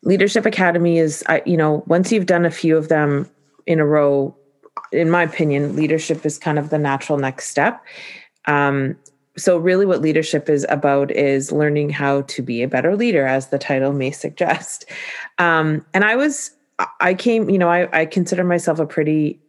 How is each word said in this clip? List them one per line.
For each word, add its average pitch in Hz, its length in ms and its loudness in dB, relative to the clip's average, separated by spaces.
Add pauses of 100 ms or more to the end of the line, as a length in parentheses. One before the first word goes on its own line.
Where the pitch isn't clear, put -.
Leadership 202 420 2
Academy 170 520 2
is, 156 300 0
I, 160 180 2
you 175 120 2
know, 151 300 2
once 185 260 2
you've 202 120 0
done 175 200 2
a 165 60 2
few 160 260 2
of 156 100 -2
them 147 420 0 (380)
in 160 140 2
a 151 40 2
row, 143 480 2 (600)
in 160 160 2
my 175 140 4
opinion, 147 520 -2
leadership 156 500 -2
is 151 140 -4
kind 151 180 -2
of 147 120 -4
the 151 100 0
natural 143 380 -2
next 135 320 -4
step. - 340 0 (640)
Um, 139 500 0 (420)
so 180 200 2
really 185 280 2
what 175 160 0
leadership 156 480 0
is 143 180 0
about 139 420 0
is 139 440 0
learning 147 360 0
how 139 340 -2
to - 180 -10
be 123 220 -4
a - 40 -2
better 151 300 0
leader, 202 280 2
as 131 220 -2
the 139 100 -4
title 135 360 -2
may 135 180 -2
suggest. - 720 -6 (540)
Um, 160 560 0
and 190 100 2
I 220 140 2
was, 285 340 -2 (480)
I 180 140 2
came, 226 360 0
you 196 80 4
know, 175 120 4
I, 175 180 2 (100)
I 160 100 2
consider 180 360 -2
myself 170 340 0
a 160 80 0
pretty 151 640 -2